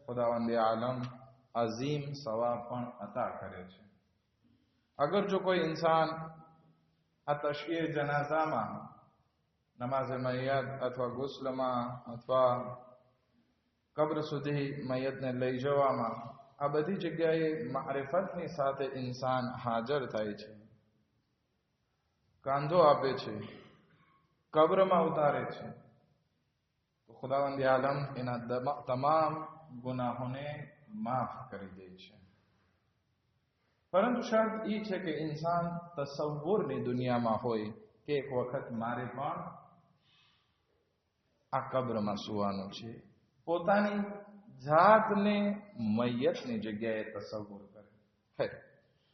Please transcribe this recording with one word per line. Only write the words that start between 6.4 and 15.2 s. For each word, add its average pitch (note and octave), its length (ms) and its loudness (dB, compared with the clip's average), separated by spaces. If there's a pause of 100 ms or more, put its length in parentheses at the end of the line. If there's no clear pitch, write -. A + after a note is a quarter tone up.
આ D3 80 2
તશીએ D3+ 580 -2
જનાઝામાં, C#3+ 960 0 (960)
નમાઝે B2+ 320 -2
મૈયત B2+ 640 -2
અથવા B2+ 240 -2
ગુસ્લમાં B2+ 1080 -4
અથવા B2 640 2 (1200)
કબ્ર D3+ 240 0
સુધી C#3+ 640 -4
મયતને C3 500 -4